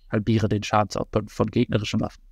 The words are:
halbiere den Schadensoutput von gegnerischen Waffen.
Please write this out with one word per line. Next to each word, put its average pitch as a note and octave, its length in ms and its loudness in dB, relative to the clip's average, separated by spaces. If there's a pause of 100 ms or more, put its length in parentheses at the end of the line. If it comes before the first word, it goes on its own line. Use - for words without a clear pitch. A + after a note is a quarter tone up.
halbiere A2 380 2
den G#2 160 0
Schadensoutput G#2+ 680 0
von - 180 -2
gegnerischen A2 520 0
Waffen. - 320 -6